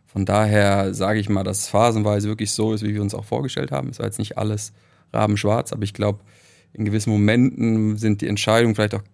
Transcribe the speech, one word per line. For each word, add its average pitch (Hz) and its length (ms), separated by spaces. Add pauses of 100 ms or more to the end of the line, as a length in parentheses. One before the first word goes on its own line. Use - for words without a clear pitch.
von 98 180
daher 101 680
sage 104 240
ich 104 100
mal, 98 140
dass 95 160
es - 80
phasenweise 104 600
wirklich 107 240
so 110 220
ist, 104 100
wie 104 120
wir 104 60
uns 101 120
auch 104 100
vorgestellt 127 480
haben. 127 180
Es - 100
war - 80
jetzt 104 120
nicht 107 200
alles 107 340 (400)
rabenschwarz, 104 580
aber 104 120
ich 101 100
glaub, 104 280 (520)
in 107 120
gewissen 107 260
Momenten 110 880
sind 107 240
die - 60
Entscheidungen 110 480
vielleicht 104 200
auch 104 80 (100)